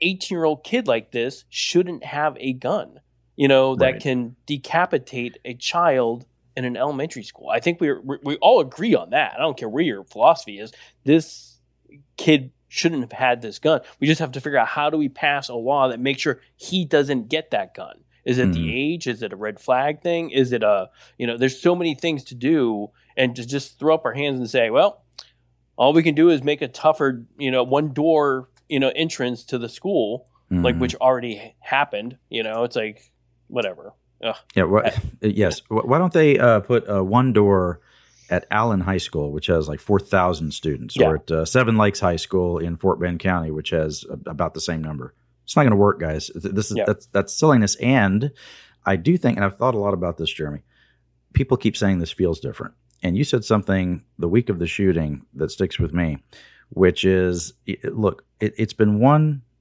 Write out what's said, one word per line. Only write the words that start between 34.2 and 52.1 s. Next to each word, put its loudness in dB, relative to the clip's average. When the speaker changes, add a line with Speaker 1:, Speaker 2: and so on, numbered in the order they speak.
Speaker 1:
Ugh. -4
Speaker 2:
Yeah. 2
Wha-, 2
Speaker 1:
I -2
Speaker 2:
yes. 0
Wh-, -2
why 4
don't 0
they, 4
uh, 6
put, 0
uh, 0
one 2
door 4
at -2
Allen 2
High 0
School, -4
which -8
has, 2
like, -8
four 2
thousand 0
students, -6
Speaker 1:
Yeah. 6
Speaker 2:
or 2
at, -6
uh, 0
Seven 2
Lakes 2
High 0
School -2
in -4
Fort 0
Bend -4
County, -2
which -6
has -2
a-, -14
about -4
the -10
same -6
number? -10
It's -6
not 4
gonna 4
work, 4
guys. -4
Th-, -8
this -2
is, -4
Speaker 1:
Yeah. 2
Speaker 2:
that's, -2
that's -2
silliness. 4
And 2
I 2
do 2
think, 0
and -2
I've -2
thought 0
a -2
lot 0
about -4
this, -4
Jeremy, -8
people 2
keep 0
saying 2
this -4